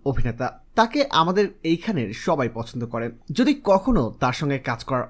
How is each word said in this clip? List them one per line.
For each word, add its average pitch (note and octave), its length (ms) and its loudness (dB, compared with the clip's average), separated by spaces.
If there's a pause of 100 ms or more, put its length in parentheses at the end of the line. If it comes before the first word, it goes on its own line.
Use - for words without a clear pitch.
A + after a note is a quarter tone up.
অভিনেতা, B2 580 -2 (120)
তাকে B3+ 360 2
আমাদের F3+ 380 2 (140)
এইখানের E3 500 -2
সবাই C#3+ 420 0
পছন্দ A#2 320 -8
করেন। A#2 240 -6 (220)
যদি C4+ 320 2
কখনো F#3+ 560 2
তার B2 120 2
সঙ্গে C#3 260 -2
কাজ A#2+ 260 -6
করার B2+ 260 -2